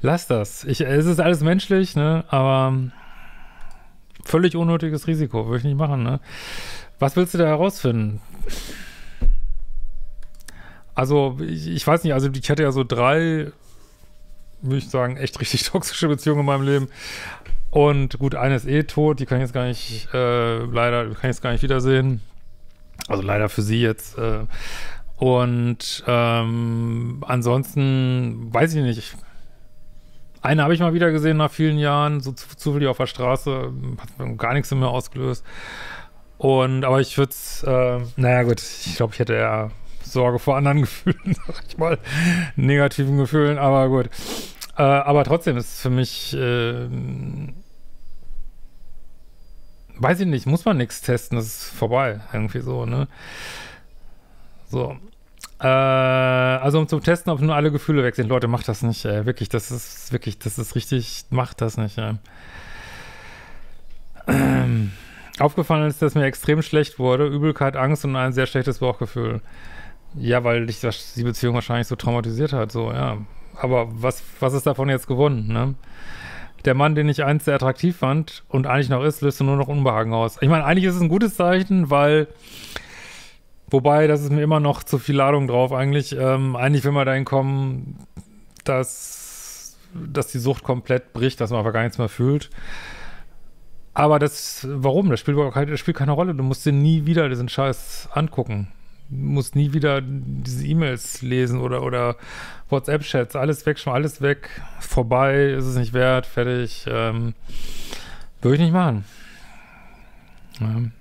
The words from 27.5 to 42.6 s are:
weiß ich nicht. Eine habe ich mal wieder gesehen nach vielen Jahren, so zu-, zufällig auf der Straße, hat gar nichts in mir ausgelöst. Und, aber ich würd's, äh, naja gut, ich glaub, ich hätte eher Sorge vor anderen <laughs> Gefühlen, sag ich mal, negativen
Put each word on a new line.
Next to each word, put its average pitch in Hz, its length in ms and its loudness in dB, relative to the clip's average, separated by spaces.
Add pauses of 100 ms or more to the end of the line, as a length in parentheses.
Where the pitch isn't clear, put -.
weiß 156 220 2
ich 151 100 0
nicht. 120 320 -4 (1300)
Eine 147 220 4
habe 156 100 4
ich 165 60 2
mal 170 140 4
wieder 170 180 4
gesehen 156 260 4
nach 151 140 2
vielen 156 260 2
Jahren, 147 440 2
so 131 100 -6
zu-, - 240 -14
zufällig 143 320 0
auf 127 100 2
der 131 100 0
Straße, 127 640 -2 (260)
hat 120 400 -8
gar 117 160 0
nichts 139 180 0
in 135 80 2
mir 131 80 2
ausgelöst. 127 580 -4 (920)
Und, 131 480 4
aber 131 160 4
ich - 160 0
würd's, - 460 -2
äh, 127 360 2 (160)
naja 123 280 4
gut, 120 180 2
ich - 340 -8
glaub, 110 180 0
ich - 60 -14
hätte 113 140 2
eher 110 380 0 (320)
Sorge 123 360 2
vor 139 180 2
anderen 143 240 4
<laughs> - 20 4
Gefühlen, - 520 -2 (120)
sag - 200 -6
ich - 100 -10
mal, 160 200 2 (580)
negativen 139 640 2